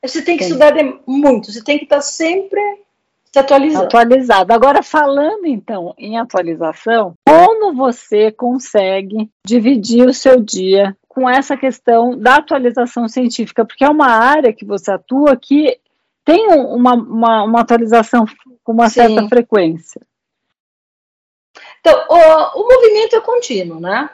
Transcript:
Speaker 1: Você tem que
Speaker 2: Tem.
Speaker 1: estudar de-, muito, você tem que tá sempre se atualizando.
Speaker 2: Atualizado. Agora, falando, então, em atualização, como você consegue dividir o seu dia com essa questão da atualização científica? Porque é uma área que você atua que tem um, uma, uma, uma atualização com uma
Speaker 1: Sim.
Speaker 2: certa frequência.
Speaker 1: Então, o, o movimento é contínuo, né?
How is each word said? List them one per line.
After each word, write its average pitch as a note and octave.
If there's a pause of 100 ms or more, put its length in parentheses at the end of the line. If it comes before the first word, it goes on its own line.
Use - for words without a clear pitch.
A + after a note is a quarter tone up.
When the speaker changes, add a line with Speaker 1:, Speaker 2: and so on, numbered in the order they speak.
Speaker 1:
Você D4
tem F4
que A3
Speaker 2:
Tem. F4+
Speaker 1:
estudar D4
de-, C#4
muito, C4
você A3
tem D4
que D4
tá C#4+
sempre F#4 (720)
se -
atualizando. C#4
Speaker 2:
Atualizado. A#3
Agora, C4
falando, D4+
então, G3+
em A3
atualização, F3+ (140)
como F#4
você A#3
consegue G#3+ (160)
dividir A#3
o B3+
seu B3+
dia G3 (140)
com B3+
essa C4+
questão B3
da B3
atualização B3
científica? A#3+
Porque -
é C#4
uma D4+
área A#3+
que G#3+
você G3+
atua C4
que C#4+ (460)
tem F#4+
um, D4+
uma, B3
uma, A3+
uma A3+
atualização A#3 (380)
com -
uma A3+
Speaker 1:
Sim. A#3+
Speaker 2:
certa A3
frequência. G3 (1800)
Speaker 1:
Então, -
o, D#4+
o A4
movimento A4+
é A4+
contínuo, G#3
né? G#3